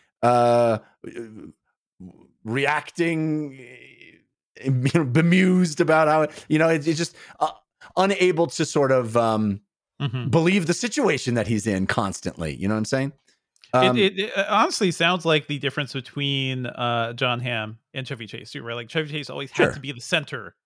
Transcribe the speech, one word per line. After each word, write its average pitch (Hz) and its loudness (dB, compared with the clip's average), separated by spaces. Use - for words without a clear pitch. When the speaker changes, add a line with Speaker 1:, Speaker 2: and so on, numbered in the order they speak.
Speaker 1:
uh, 120 4
reacting, 151 -2
you 131 0
know, 165 4
bemused 175 4
about 156 6
how, 156 4
you 151 2
know, 165 4
it's, 160 0
it's 156 0
just, 165 -4
uh, 160 0
unable 180 2
to 156 -2
sort 135 2
of, 120 2
um, 110 2
Speaker 2:
Mm-hmm. 131 -4
Speaker 1:
believe 170 2
the 170 2
situation 190 0
that 110 0
he's 110 0
in 95 0
constantly. 85 -6
You 82 -4
know 107 0
what - -2
I'm 107 -2
saying? 135 -2
Um, 127 4
Speaker 2:
It, 196 2
it, 202 -2
it 196 -2
honestly 208 2
sounds 170 0
like 156 2
the 147 -6
difference 135 -6
between, 135 -4
uh, 120 -4
Jon 120 -2
Hamm 110 -6
and 135 -8
Chevy 117 -12
Chase - -16
too, 139 -12
right? 117 -8
Like, 120 -10
Chevy 156 -4
Chase 147 -10
always 143 -10
had 147 0
Speaker 1:
Sure. - 2
Speaker 2:
to 143 -12
be 135 -12
the 120 -12
center 131 -6